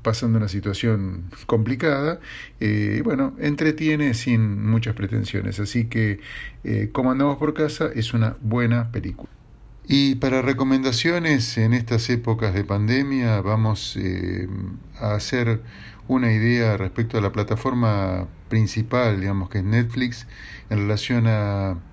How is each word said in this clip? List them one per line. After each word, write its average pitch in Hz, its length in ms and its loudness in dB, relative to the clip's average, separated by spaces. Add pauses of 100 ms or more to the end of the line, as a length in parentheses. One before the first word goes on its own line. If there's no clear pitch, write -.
pasando 113 340 2
una 107 100 2
situación 98 760 -2 (220)
complicada. 139 720 0 (400)
Eh, 104 440 0
bueno, 139 360 0
entretiene 151 760 0
sin 110 500 0
muchas 113 300 2
pretensiones. 98 680 -4
Así 110 260 0
que, 110 340 0 (440)
eh, 107 280 -2
Cómo 127 200 2
andamos 139 260 2
por 151 180 -2
casa 151 380 0
es 113 200 -4
una 113 280 0
buena 117 500 0
película. - 380 -6 (580)
Y 139 280 4
para 131 280 0
recomendaciones 135 1120 2
en 113 160 4
estas 117 380 0
épocas 113 420 0
de 98 100 0
pandemia, 117 800 2
vamos, 107 560 0
eh, 92 500 -2 (520)
a 104 160 0
hacer 117 460 0 (460)
una 127 240 4
idea 113 460 4
respecto 113 400 -2
a 107 40 2
la 98 100 2
plataforma 104 960 0 (220)
principal, 113 720 2
digamos, 98 300 -2
que - 80 -4
es 95 60 0
Netflix, 117 640 0 (420)
en 110 80 0
relación 107 500 2
a 101 520 0 (140)